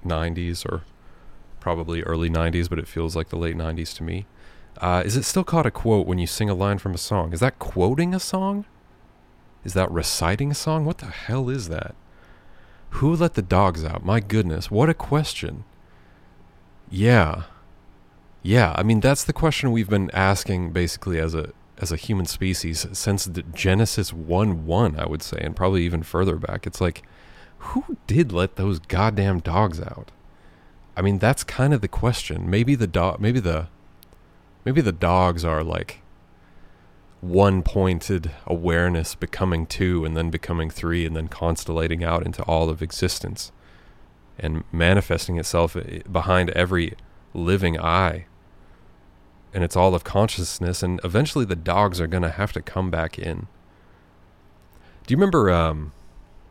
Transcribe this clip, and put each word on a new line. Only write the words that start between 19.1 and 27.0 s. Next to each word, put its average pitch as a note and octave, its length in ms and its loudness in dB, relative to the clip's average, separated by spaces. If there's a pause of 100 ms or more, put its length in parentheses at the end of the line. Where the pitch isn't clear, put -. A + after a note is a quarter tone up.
the D#3+ 100 -4
question C#3+ 380 0
we've A2+ 180 0
been G2 240 2
asking F#2 600 2
basically F2 480 -2
as D#2+ 120 0
a, D#2 200 -4 (260)
as F2+ 120 -4
a E2 60 -2
human F#2+ 280 -2
species F2+ 680 -4
since G2 320 0
the F2 180 -8
Genesis F#2+ 720 2
one E2+ 520 0
one, E2 340 2
I D#2 80 -4
would D#2 160 -4
say, - 180 -8
and D#2+ 160 -6
probably F#2 280 2
even E2+ 200 -2
further F2 320 0
back. F#2 320 -6
It's - 120 -8
like, F2 220 -2 (560)